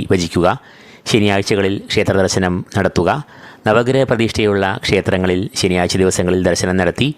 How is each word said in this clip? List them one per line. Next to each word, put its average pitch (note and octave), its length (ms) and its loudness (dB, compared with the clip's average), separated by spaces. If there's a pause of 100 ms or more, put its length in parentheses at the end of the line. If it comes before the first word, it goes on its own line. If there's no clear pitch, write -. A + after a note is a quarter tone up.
(120)
ഭജിക്കുക. F2 360 0 (640)
ശനിയാഴ്ചകളിൽ G2 640 0 (140)
ക്ഷേത്ര G#2 320 0
ദർശനം F#2 320 0 (240)
നടത്തുക. F#2 320 0 (580)
നവഗ്രഹ B2 420 2
പ്രതിഷ്ഠയുള്ള G#2+ 560 0 (200)
ക്ഷേത്രങ്ങളിൽ F#2 540 0 (200)
ശനിയാഴ്ച F2+ 440 0
ദിവസങ്ങളിൽ F2+ 460 0
ദർശനം F#2 320 0
നടത്തി F2+ 260 0 (100)